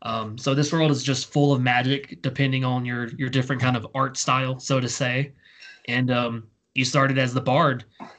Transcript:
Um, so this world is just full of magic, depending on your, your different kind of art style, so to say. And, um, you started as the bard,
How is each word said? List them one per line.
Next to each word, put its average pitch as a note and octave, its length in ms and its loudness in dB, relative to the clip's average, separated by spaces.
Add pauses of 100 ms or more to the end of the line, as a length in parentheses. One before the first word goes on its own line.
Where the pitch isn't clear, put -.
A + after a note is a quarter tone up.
Um, A2 340 -6
so C3+ 180 0
this D3 180 0
world D#3+ 180 4
is C3 120 0
just C3+ 300 -2
full C#3+ 200 6
of B2+ 100 2
magic, B2+ 580 0
depending C3 440 0
on B2 200 0
your, A#2+ 260 -4
your B2+ 200 -6
different B2+ 320 0
kind B2+ 140 2
of A2 180 -4
art C3+ 220 -2
style, C3 440 -2
so C3+ 200 0
to B2 80 -2
say. C3 440 -2 (560)
And, B2 220 2
um, A#2 340 -2 (300)
you B2+ 120 0
started C3+ 320 2
as B2+ 160 0
the C3 80 0
bard, C3 420 2 (340)